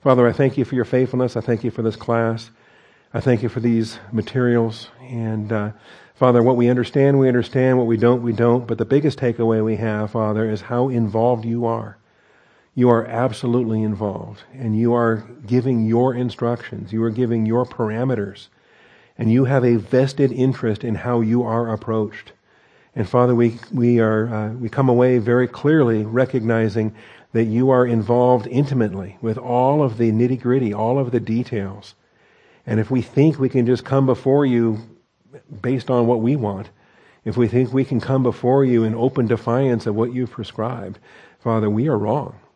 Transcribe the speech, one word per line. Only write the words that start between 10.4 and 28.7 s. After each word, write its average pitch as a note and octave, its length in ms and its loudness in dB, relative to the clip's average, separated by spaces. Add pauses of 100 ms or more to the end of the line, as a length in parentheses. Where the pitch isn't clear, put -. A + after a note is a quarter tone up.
is G#2+ 120 -4
how B2+ 300 -2
involved A2+ 560 -2
you A#2 180 -4
are. A2+ 320 -6 (760)
You B2 180 2
are A2+ 140 4
absolutely A#2 760 -2
involved, G#2+ 600 -6 (120)
and A2+ 240 -4
you A#2 160 2
are A2+ 320 0 (180)
giving A#2+ 420 0
your A#2+ 280 2
instructions. A#2 800 -6
You A2 100 -2
are A#2 80 -2
giving A2+ 340 -2
your A#2+ 220 0
parameters, A2 800 -6 (720)
and A2 120 0
you B2+ 160 4
have C3 180 2
a A#2+ 100 4
vested C3 560 0
interest B2+ 540 -2
in A2+ 100 -4
how A#2+ 260 -2
you A#2 220 0
are A#2 300 -2
approached. A2 600 -6 (600)
And G#2 140 -4
Father, B2 260 4
we, A#2 240 2 (140)
we A#2+ 260 2
are, A2 340 2
uh, G#2+ 200 -6
we A#2 160 -8
come C3+ 200 0
away B2 300 4
very A#2+ 300 2
clearly B2+ 560 2
recognizing A2+ 880 0 (380)
that A2+ 120 2
you A#2 260 2
are B2+ 140 6
involved A#2+ 600 2
intimately A2+ 760 -2